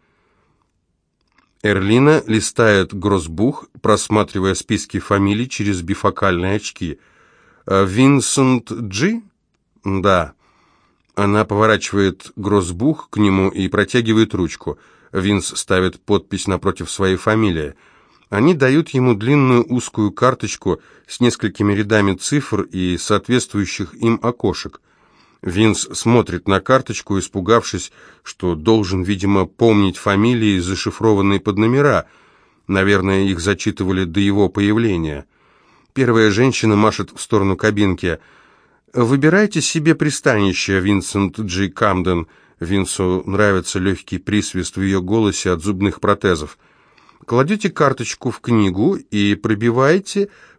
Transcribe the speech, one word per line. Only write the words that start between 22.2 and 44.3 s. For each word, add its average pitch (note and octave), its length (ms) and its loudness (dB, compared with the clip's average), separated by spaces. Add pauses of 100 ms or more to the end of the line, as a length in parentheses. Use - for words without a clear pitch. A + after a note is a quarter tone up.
и F2+ 360 -2
соответствующих G#2 960 -2
им A#2 280 0
окошек. A2+ 580 -4 (640)
Винс G2+ 500 0
смотрит - 540 0
на G2 140 2
карточку, A#2+ 580 -2
испугавшись, G2 760 -2 (300)
что - 320 -4
должен, F#2 480 0
видимо, G2 440 0
помнить G#2 500 2
фамилии, G#2 640 0
зашифрованные G2 840 0
под G2 160 -2
номера. A#2 500 2 (600)
Наверное, G2 580 2
их F#2 160 -2
зачитывали F#2+ 640 -2
до E2+ 160 -2
его G2+ 280 2
появления. G2+ 760 0 (720)
Первая A2+ 360 4
женщина A2 460 2
машет G#2 380 0
в - 80 -14
сторону G2 340 0
кабинки. G2 600 0 (760)
"Выбирайте D3+ 720 2
себе D#3 320 0
пристанище, G#2 840 0
Винсент G2 600 0
Джи F#2+ 300 -4
Камден". F2+ 560 0 (320)
Винсу F#2 680 -2
нравится G2 520 0
лёгкий F#2 400 -4
присвист F#2+ 580 -4